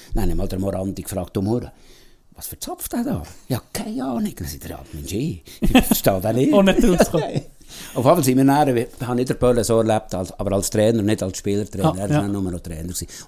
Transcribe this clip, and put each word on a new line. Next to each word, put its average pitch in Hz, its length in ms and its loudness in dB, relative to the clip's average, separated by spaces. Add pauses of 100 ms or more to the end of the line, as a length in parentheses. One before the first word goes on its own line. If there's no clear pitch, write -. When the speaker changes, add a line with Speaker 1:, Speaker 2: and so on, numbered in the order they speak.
(120)
Speaker 1:
Dann 113 100 0
habe 95 100 2
ich - 40 0
mal 95 120 0
den 95 120 -4
Morandi 95 420 -4
gefragt, 90 340 -8
«Du 98 100 0
Hure, 117 260 -2 (640)
was - 120 -14
für - 100 -14
Zopf - 300 -10
der 240 160 -4
da?» 240 180 -4 (260)
«Ja, 127 140 -4 (100)
keine 220 320 -6
Ahnung.» 233 320 -4
Dann 78 120 -8
sagt 71 160 -12
er, - 60 -10
«Ja, 76 100 -12 (120)
Mensch, 73 200 -10
ich, 113 300 -4 (180)
ich - 100 4 (140)
verstehe - 360 2
das 110 160 0
nicht.» 143 160 4
Speaker 2:
<laughs> - 20 4
Auch 202 80 8
nicht 190 220 4
rausgekommen. 175 420 4 (400)
Speaker 1:
<laughs> - 280 -18
Auf 123 100 0
jeden 151 120 6
Fall 165 80 4
sind 127 120 2
wir 135 80 6
nachher, 139 300 4
wir 120 120 0 (200)
haben 120 100 -2
nicht 123 140 0
den 120 80 -6
Pöhl 123 260 2
so 113 140 2
erlebt, 110 360 0
als, 92 240 -6
aber 98 140 -2
als 95 180 0
Trainer, 110 320 2
nicht 107 200 0
als 92 160 -6
Spielertrainer. 101 580 -2
Speaker 2:
Ja, 98 80 -6
Speaker 1:
Er 101 60 -2
Speaker 2:
ja. 101 120 2
Speaker 1:
war 101 60 -4
nur 101 140 -2
noch 87 180 -4
Trainer 80 220 -12
gewesen. 85 240 -10 (220)